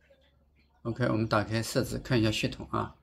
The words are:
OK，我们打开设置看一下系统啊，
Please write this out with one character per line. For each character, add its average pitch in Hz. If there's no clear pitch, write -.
OK， 120
我 120
们 110
打 107
开 110
设 123
置 120
看 123
一 107
下 107
系 -
统 -
啊， 107